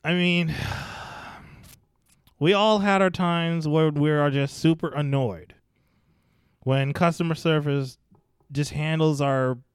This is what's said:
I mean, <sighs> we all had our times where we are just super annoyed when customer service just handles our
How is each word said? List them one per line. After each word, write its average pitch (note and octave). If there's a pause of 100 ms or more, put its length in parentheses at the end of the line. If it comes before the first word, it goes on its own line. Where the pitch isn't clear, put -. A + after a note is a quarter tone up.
I E3+
mean, F3 (920)
<sighs> -
we E3
all G#3
had G3
our F#3
times E3+
where D#3
we D3
are D3
just C#3
super D#3+
annoyed C#3 (1040)
when C3+
customer E3
service D3 (520)
just C#3+
handles D#3
our C3 (180)